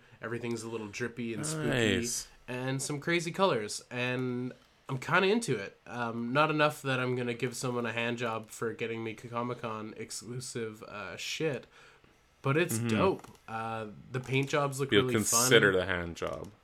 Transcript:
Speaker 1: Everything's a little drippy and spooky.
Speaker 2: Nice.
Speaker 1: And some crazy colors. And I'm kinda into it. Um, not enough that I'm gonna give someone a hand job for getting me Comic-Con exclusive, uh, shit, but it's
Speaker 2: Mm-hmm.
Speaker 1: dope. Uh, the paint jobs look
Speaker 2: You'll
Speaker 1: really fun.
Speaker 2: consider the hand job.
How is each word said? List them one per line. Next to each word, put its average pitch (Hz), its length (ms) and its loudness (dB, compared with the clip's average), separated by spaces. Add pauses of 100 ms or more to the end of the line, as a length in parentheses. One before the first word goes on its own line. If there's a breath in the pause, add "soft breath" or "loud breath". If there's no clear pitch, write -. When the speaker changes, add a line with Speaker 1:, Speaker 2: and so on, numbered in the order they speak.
(220 soft breath)
Speaker 1:
Everything's 117 420 -4
a 113 60 -8
little 110 180 -6
drippy 117 460 -6
and 107 120 -4
spooky. 131 520 2
Speaker 2:
Nice. 117 300 -4 (200)
Speaker 1:
And 131 340 -2
some 147 200 -4
crazy 170 300 -2
colors. 143 600 0
And 127 600 -2 (340)
I'm 135 120 -4
kinda 180 280 4
into 214 280 2
it. 98 300 -6
Um, 117 460 -4
not 151 180 6
enough 151 340 2
that 135 160 0
I'm 127 180 0
gonna 120 160 -2
give 120 240 -4
someone 120 280 -2
a 113 60 -2
hand 117 280 0
job 110 320 -4
for 117 220 -4
getting 113 300 -4
me 113 120 -4
Comic-Con 117 840 -6
exclusive, 113 840 -8
uh, 98 340 -10
shit, - 480 -4 (760 soft breath)
but 135 140 2
it's 165 220 2
Speaker 2:
Mm-hmm. 117 100 0
Speaker 1:
dope. 117 400 2 (220)
Uh, 113 380 -6 (260)
the 131 80 -4
paint 135 280 0
jobs 143 300 0
look 135 140 0
Speaker 2:
You'll 101 100 10
Speaker 1:
really 123 120 2
fun. - 260 4
Speaker 2:
consider 113 320 8
the 92 120 4
hand 87 300 -2
job. - 340 -6 (140)